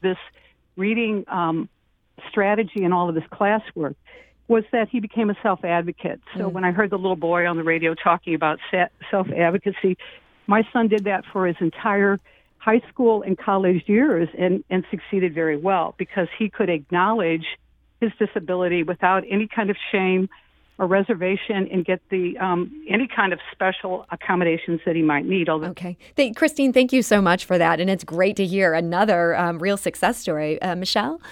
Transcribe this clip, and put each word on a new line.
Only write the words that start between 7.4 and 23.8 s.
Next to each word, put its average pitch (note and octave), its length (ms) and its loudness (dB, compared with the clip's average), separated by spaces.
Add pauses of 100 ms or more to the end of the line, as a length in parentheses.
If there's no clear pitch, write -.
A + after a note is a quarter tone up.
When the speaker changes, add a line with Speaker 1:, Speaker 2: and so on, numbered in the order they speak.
Speaker 1:
on F3 100 0
the E3 80 -2
radio E3 300 0
talking E3+ 400 0
about D#3 260 0 (120)
sa-, F3+ 160 2 (240)
self-advocacy, F#3 840 0 (500)
my G#3+ 260 4
son A#3 140 4
did G#3 160 2
that F#3+ 280 -2
for F#3 140 0
his E3+ 140 0
entire G3 600 0 (380)
high A3 320 4
school A3+ 320 2
and F#3+ 160 -2
college F#3+ 480 2
years G#3 420 4 (100)
and, F#3 320 0
and F3+ 200 0
succeeded F#3 440 -2
very D#3+ 220 0
well F3 420 0
because F#3 300 -4 (100)
he G#3+ 120 -2
could G3+ 200 -2
acknowledge F3 760 0 (560)
his A3+ 160 0
disability F3+ 680 0
without F#3 460 0
any G#3+ 180 0
kind G#3 220 -2
of G3 80 -2 (140)
shame F#3 360 2 (500)
or F#3+ 100 0
reservation F#3+ 840 0
and F3+ 140 -2
get F#3 240 -2
the, F3+ 300 -2
um, F3+ 320 -2 (180)
any A3+ 180 0
kind G3 260 0
of F3 60 -6 (120)
special F#3 600 -4